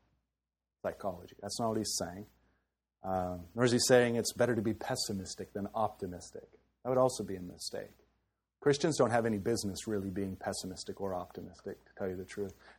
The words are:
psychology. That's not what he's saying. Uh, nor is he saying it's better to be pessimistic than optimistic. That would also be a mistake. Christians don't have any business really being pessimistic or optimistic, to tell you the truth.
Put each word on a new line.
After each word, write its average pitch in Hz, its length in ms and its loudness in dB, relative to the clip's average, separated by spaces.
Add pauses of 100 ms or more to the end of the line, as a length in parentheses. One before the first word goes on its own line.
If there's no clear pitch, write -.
(840)
psychology. 90 580 -6
That's 101 160 -8
not 113 120 0
what 110 80 0
he's 104 200 -2
saying. 92 280 -6 (760)
Uh, 92 340 0 (180)
nor 117 80 4
is 120 80 6
he 120 80 6
saying 123 340 8
it's 113 180 0
better 120 220 2
to 113 80 2
be 110 100 0
pessimistic 101 800 -6
than 101 220 -4
optimistic. 98 720 -4 (340)
That 127 80 -4
would 127 80 4
also 127 260 4
be 95 100 -6
a 92 80 -8
mistake. 90 480 -10 (680)
Christians 147 360 4
don't 123 140 6
have 117 160 4
any 110 120 2
business 101 500 -2
really 98 220 -2
being 95 260 -2
pessimistic - 640 -6
or 98 140 -2
optimistic, 90 680 -10
to - 140 -20
tell 98 100 -4
you 92 60 -4
the 92 100 -8
truth. 98 300 -8 (240)